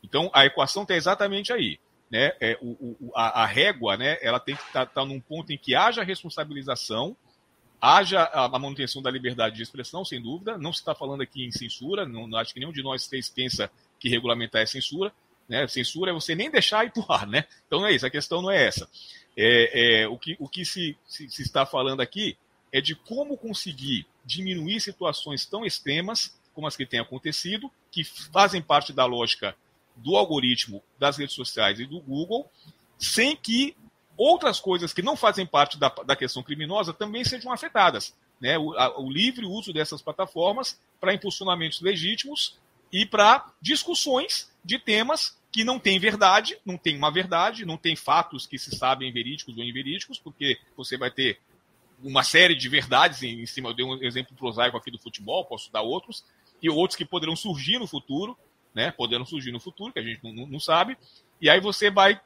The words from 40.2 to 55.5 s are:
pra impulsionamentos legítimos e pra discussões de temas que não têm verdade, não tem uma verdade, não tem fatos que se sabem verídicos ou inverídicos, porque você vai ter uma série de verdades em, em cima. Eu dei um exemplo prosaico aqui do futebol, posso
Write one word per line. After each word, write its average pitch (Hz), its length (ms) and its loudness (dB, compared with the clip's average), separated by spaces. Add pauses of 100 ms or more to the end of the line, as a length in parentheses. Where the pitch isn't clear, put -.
pra 190 140 2
impulsionamentos 180 680 -4
legítimos 196 800 -4 (340)
e 196 140 0
pra 214 440 6 (100)
discussões 285 920 -2 (100)
de 208 160 -4
temas 233 640 0 (100)
que 220 140 -2
não 254 140 0
têm 190 200 2
verdade, 208 640 4
não 180 140 -6
tem 156 180 -2
uma 147 140 2
verdade, 185 560 0
não 160 100 -6
tem 160 180 0
fatos 147 520 0
que 127 120 -10
se - 160 -8
sabem 131 380 0
verídicos 123 460 -8
ou 117 40 -8
inverídicos, 135 560 -8
porque 139 400 -4 (160)
você 127 220 -8
vai 123 140 -2
ter 123 280 0 (640)
uma 135 200 2
série 170 320 6
de 127 160 -4
verdades 131 520 4
em, 117 200 -8
em 117 40 -12
cima. 127 220 -8
Eu 117 60 -4
dei 123 100 -2
um 131 180 -6
exemplo 127 320 -6
prosaico 120 440 0
aqui - 120 -12
do 120 80 -14
futebol, 120 460 -6
posso - 260 -14